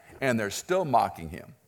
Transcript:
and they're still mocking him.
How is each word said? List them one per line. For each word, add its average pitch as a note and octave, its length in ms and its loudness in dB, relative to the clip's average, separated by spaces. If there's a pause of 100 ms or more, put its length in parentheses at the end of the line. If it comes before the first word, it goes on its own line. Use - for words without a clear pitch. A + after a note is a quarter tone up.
(220)
and B2 180 2
they're G#2 100 0
still F3+ 360 -2
mocking G2 460 2
him. - 240 -14 (120)